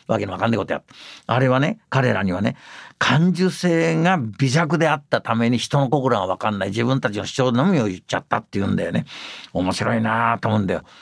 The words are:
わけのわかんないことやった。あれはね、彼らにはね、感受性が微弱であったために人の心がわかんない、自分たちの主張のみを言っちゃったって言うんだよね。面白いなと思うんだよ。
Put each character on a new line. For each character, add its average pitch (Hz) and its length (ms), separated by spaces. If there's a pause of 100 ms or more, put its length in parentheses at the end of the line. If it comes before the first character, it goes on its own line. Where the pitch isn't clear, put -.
わ 110 120
け 101 80
の 95 60
わ 92 60
か 104 80
ん 117 40
な 113 60
い - 20
こ 95 80
と 80 80
や 71 60
っ - 40 (420)
た。 - 80
あ 123 40
れ 131 100
は 127 100
ね、 156 300
彼 127 240
ら 98 100
に 95 100
は 92 100
ね、 123 120 (440)
感 156 300
受 180 200
性 165 480
が 175 220 (200)
微 135 120
弱 160 260
で 156 140
あ 151 60
っ 143 60
た - 200
た 117 120
め 117 140
に 120 80
人 139 240
の 135 80
心 131 300
が 92 80
わ 92 100
か 110 140
ん 101 80
な 95 80
い、 - 20
自 113 160
分 131 160
た 117 100
ち 101 60
の 95 80
主 - 80
張 127 200
の 123 120
み 185 160
を 110 60
言 92 100
っ - 100
ち - 60
ゃ 98 60
っ - 100
た 156 100
っ - 40
て - 180
言 98 80
う - 20
ん 98 60
だ 90 80
よ 85 80
ね。 - 140 (480)
面 92 180
白 113 240
い 113 60
な 117 360
と - 100
思 107 100
う - 20
ん 95 60
だ 92 80
よ。 - 80 (200)